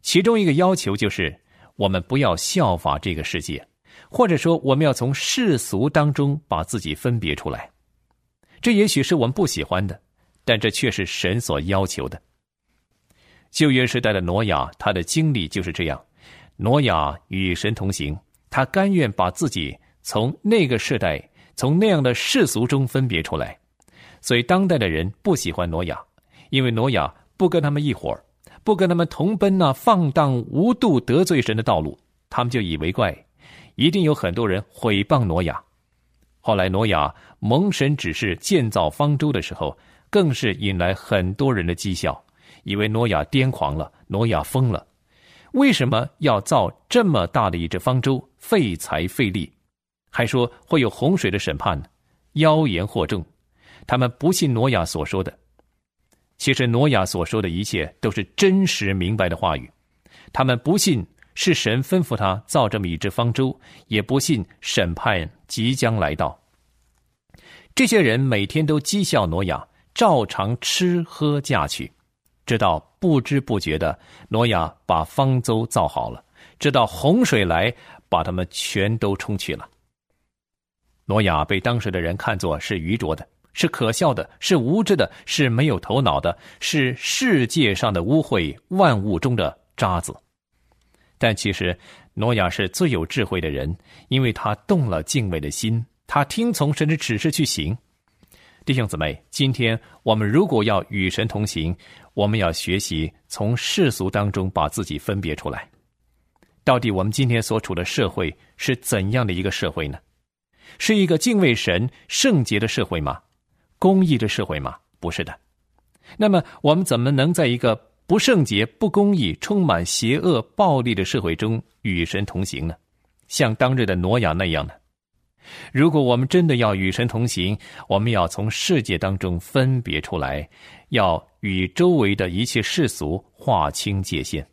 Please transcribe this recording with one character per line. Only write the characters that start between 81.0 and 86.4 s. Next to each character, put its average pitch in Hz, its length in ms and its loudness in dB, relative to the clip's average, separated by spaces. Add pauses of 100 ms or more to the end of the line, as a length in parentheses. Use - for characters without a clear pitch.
挪 104 180 2
亚 80 220 2
被 95 160 -2
当 120 200 0
时 104 80 -6
的 90 120 -4
人 85 160 -2
看 110 200 -4
作 85 220 -2
是 - 220 -6
愚 87 160 -2
拙 80 180 -4
的， - 120 -14 (280)
是 - 140 0
可 113 240 -2
笑 143 220 0
的， - 140 -6 (100)
是 - 180 0
无 151 260 2
知 202 140 2
的， 110 140 0 (160)
是 139 240 0
没 123 160 2
有 113 120 0
头 117 220 -2
脑 80 200 2
的， - 160 -2 (240)